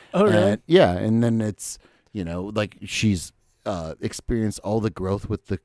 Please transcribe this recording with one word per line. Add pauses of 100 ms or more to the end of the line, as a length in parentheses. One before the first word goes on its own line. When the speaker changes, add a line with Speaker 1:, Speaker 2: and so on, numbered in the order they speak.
(120)
Speaker 1:
Oh,
really?
Speaker 2:
And,
yeah,
and
then
it's, (340)
you
know,
like,
she's, (320)
uh,
experienced
all
the
growth
with
the,